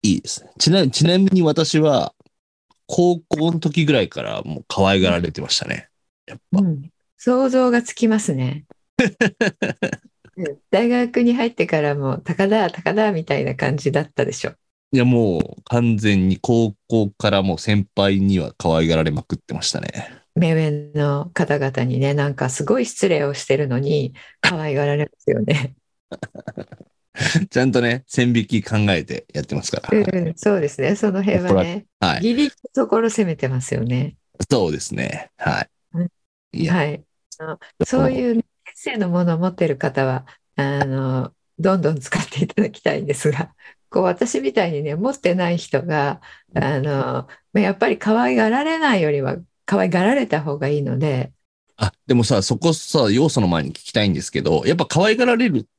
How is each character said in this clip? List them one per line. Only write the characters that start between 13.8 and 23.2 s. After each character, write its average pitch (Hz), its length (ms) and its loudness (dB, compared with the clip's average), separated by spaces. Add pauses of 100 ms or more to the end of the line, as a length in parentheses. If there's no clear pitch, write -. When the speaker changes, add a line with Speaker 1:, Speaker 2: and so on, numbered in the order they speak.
Speaker 2:
だ 143 100 0
っ - 100 -8
た 117 140 0
で 110 80 -6
し - 140 -10
ょ。 - 60 -6 (380)
Speaker 1:
い 135 60 4
や、 123 80 6
も 117 320 4 (220)
う - 40 -20
完 120 340 2
全 101 300 4
に 95 100 2
高 117 380 2 (120)
校 107 220 2
か 104 200 -2
ら 98 120 2
も 95 140 0
う - 40 -12
先 101 360 2
輩 98 240 2
に 98 200 2
は 73 180 -6
可 82 180 0
愛 82 120 2
が 80 100 2
ら 80 60 2
れ 78 80 0
ま 76 120 -4
く - 120 -6
っ - 40 -14
て - 140 -14
ま 65 80 -8
し - 100 -4
た - 80 -4
ね。 - 300 -12 (260)
Speaker 2:
目 165 180 2
上 156 180 0 (220)
の 143 400 -2
方 151 260 0
々 131 240 -2
に 123 160 -2
ね、 139 140 2
な 143 160 0
ん 135 60 -6
か 131 140 -2
す 143 160 -6
ご 214 140 -2
い - 60 0
失 - 220 -4
礼 151 160 2